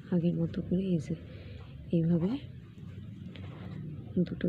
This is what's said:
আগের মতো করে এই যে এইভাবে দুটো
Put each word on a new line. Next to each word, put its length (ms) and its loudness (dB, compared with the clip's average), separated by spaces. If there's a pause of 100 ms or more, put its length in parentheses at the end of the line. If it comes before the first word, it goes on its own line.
(120)
আগের 300 6
মতো 200 0
করে 220 2 (100)
এই 60 6
যে 160 -2 (840)
এইভাবে 340 6 (2000)
দুটো 220 -2